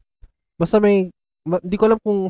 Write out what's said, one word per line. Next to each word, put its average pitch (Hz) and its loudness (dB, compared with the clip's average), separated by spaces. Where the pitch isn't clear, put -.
Basta 208 0
may, 202 2
ma-, 170 -2
di 180 -4
ko 214 2
alam 220 2
kung 202 -2